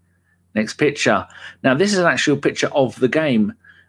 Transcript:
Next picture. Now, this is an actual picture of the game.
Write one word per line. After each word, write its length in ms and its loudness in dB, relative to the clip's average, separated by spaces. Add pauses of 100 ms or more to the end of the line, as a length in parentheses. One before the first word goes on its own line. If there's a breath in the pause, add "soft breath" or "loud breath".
(540)
Next 220 -4
picture. 520 0 (360 loud breath)
Now, 100 4
this 180 0
is 80 0
an 60 2
actual 320 0
picture 360 -2
of 260 0
the 80 2
game. 460 0 (360 soft breath)